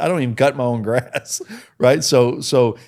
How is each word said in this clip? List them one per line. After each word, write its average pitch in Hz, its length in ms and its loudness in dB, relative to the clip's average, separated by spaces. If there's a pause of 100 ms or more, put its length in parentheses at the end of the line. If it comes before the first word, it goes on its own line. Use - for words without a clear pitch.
I 156 80 -2
don't 170 140 -2
even 120 120 -4
cut 139 220 0
my 131 80 -4
own 120 180 -2
<laughs> 101 60 -6
grass, - 520 -4 (380)
right? 139 260 2
So, 123 360 2
so 123 360 2 (120)